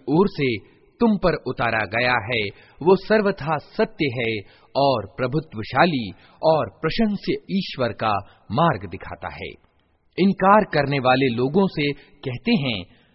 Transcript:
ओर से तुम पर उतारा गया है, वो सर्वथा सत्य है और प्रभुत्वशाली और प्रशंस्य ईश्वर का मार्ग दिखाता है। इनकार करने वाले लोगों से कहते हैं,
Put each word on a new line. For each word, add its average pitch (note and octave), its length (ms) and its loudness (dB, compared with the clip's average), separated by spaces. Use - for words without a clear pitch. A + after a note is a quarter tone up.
ओर F3 200 4
से B2+ 280 -2
तुम A3 160 4
पर E3+ 180 0
उतारा A#2 320 -2
गया A2+ 340 0
है, A#2 300 -2
वो F3+ 140 6
सर्वथा F#3+ 640 0
सत्य - 480 -4
है A2+ 340 -2
और C3 300 2
प्रभुत्वशाली B2+ 1040 -2
और D#3 280 2
प्रशंस्य G3 520 -2
ईश्वर D#3+ 360 -2
का A2 240 -2
मार्ग A#2 380 0
दिखाता - 440 -12
है। - 380 -16
इनकार G3 460 4
करने C#3+ 340 0
वाले C3 300 4
लोगों C3+ 380 0
से D3 260 -4
कहते - 600 -6
हैं, B2 320 -2